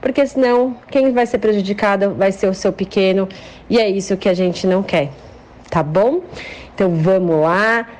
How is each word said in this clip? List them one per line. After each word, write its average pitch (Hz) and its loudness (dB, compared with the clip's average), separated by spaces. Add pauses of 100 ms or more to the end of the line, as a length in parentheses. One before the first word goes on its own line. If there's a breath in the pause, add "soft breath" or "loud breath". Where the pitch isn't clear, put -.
porque 262 0
senão 247 2 (160)
quem 269 2
vai 240 2
ser 240 -2
prejudicada 202 0
vai 190 0
ser 196 -2
o 190 0
seu 190 -2
pequeno, 190 0 (420 loud breath)
e 233 2
é 214 2
isso 190 -2
que 196 -2
a 190 4
gente 180 -2
não 185 2
quer, 147 -2 (580)
tá 165 0
bom? 208 2 (520 loud breath)
Então 180 0
vamos 165 2
lá, 214 2 (140 loud breath)